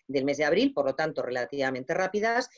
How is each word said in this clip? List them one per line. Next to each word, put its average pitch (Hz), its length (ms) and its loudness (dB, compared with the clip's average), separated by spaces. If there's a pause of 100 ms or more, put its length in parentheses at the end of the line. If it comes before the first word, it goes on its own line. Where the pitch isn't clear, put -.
del 135 180 0
mes 143 140 0
de 151 60 2
abril, 202 280 4
por 135 140 0
lo 135 80 0
tanto 156 280 -2
relativamente 131 720 -2
rápidas, 208 640 0